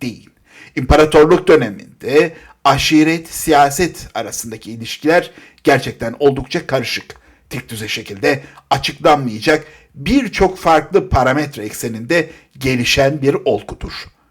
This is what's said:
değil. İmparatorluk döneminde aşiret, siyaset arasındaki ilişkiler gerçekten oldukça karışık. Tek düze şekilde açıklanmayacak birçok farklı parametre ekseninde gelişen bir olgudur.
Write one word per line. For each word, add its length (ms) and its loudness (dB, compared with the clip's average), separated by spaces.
değil. 280 -12
İmparatorluk 720 4
döneminde 840 2
aşiret, 640 2
siyaset 880 0
arasındaki 580 -10
ilişkiler 580 -2
gerçekten 540 -2
oldukça 480 0
karışık. 480 -6
Tek 180 -12
düze 200 -12
şekilde 540 -4
açıklanmayacak 920 0
birçok 640 0
farklı 500 2
parametre 560 0
ekseninde 680 -4
gelişen 640 0
bir 120 2
olgudur. 580 -6